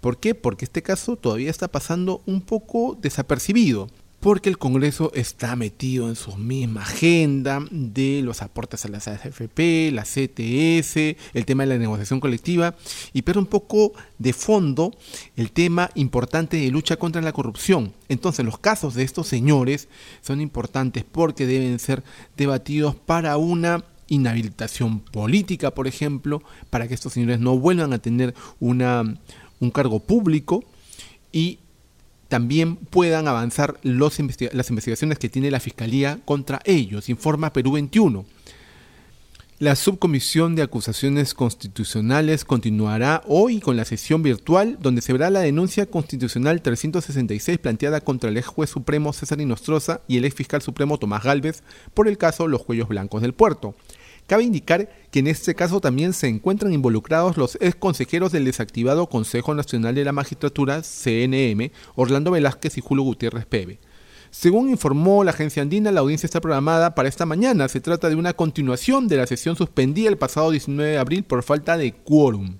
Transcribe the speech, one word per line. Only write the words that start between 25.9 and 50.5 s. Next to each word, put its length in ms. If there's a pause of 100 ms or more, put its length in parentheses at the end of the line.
para 200
que 60
estos 200
señores 260
no 180
vuelvan 360
a 60
tener 340 (240)
una, 440 (580)
un 100
cargo 300
público 600 (720)
y 260 (680)
también 500
puedan 500
avanzar 560
los 380
investiga-, 340
las 160
investigaciones 480
que 100
tiene 220
la 80
Fiscalía 640
contra 400
ellos, 440
informa 440
Perú 200
veintiuno. 520 (1300)
La 160
Subcomisión 800
de 80
Acusaciones 720
Constitucionales 1120
continuará 840
hoy 320
con 180
la 80
sesión 380
virtual, 580
donde 220
se 100
verá 160
la 120
denuncia 460
constitucional 760
trescientos 420
sesenta 300
y 60
seis 180
planteada 420
contra 300
el 60
ex 100
juez 240
supremo 420
César 280
Inostroza 680
y 100
el 80
ex 120
fiscal 260